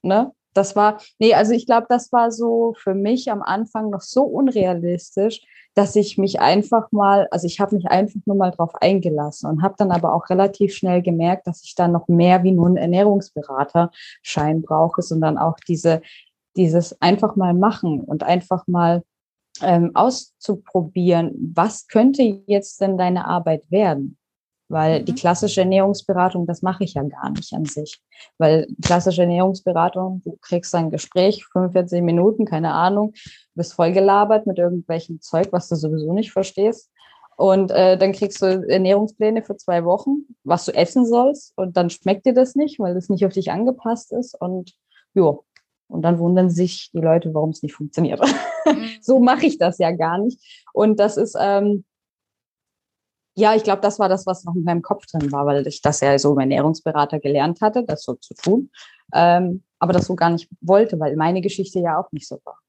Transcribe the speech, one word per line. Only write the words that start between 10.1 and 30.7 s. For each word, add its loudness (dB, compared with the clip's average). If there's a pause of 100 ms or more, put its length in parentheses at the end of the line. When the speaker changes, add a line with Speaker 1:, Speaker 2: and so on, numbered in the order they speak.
Speaker 1:
auch -4
relativ 0
schnell 0
gemerkt, -2
dass -10
ich -20
da 0
noch 0
mehr 6
wie 4
nur 4
einen 4
Ernährungsberaterschein -2
brauche, 0
sondern -2
auch -2 (120)
diese, 0 (520)
dieses 0
einfach 0
mal 2
machen 0
und -6
einfach -2
mal, 0 (600)
ähm, 2
auszuprobieren, -2
was -2
könnte 4 (240)
jetzt -2
denn 0
deine -2
Arbeit -2
werden? 0 (520)
Weil 0
die -6
Speaker 2:
Mhm. -6
Speaker 1:
klassische 0
Ernährungsberatung, 0
das -6
mache -4
ich -8
ja -4
gar -8
nicht -10
an -6
sich. -12 (380)
Weil 2 (160)
klassische 0
Ernährungsberatung, -2
du -14
kriegst -6